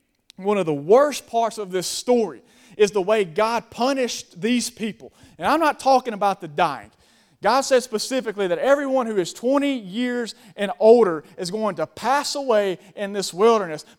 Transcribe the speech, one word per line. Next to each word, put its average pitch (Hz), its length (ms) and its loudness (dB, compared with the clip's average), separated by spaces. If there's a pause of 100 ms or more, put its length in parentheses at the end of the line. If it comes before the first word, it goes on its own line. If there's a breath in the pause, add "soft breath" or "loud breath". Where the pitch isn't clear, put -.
(360)
one 202 220 -2
of 180 80 -2
the 160 60 0
worst 220 540 4
parts 226 320 -2
of 196 140 -8
this 180 160 -4
story 214 520 -2 (360 loud breath)
is 202 160 2
the 202 100 0
way 208 220 0
God 214 440 -2
punished 247 720 -4
these 233 300 -2
people. 180 420 -10 (260 soft breath)
And 160 100 -6
I'm 285 100 2
not 302 220 0
talking 262 340 2
about 196 260 -2
the 180 60 -10
dying. 143 460 -4 (500 soft breath)
God 226 180 2
said 262 220 2
specifically 214 640 -4
that 175 120 -2
everyone 262 480 2
who 220 120 -2
is 170 140 -2
twenty 277 460 0
years 233 560 -4 (220 loud breath)
and 202 240 -4
older 214 420 6 (140 loud breath)
is 175 140 -8
going 208 260 -4
to 208 100 -2
pass 262 480 -2
away 214 440 0 (180 loud breath)
in 202 160 -8
this 202 200 -6
wilderness 190 520 2 (140)